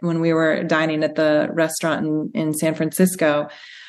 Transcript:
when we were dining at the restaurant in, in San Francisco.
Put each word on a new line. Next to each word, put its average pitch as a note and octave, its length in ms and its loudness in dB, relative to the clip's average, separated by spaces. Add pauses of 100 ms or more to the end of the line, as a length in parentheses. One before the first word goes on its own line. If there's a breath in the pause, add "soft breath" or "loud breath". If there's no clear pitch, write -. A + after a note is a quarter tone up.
when E3 200 -2
we E3 120 2
were D#3+ 320 2
dining D#3+ 380 0
at D3+ 120 -2
the D3+ 360 2
restaurant D#3+ 540 -2
in, D#3 300 -2
in D#3 180 -2
San D#3+ 220 0
Francisco. D#3 720 2 (420 loud breath)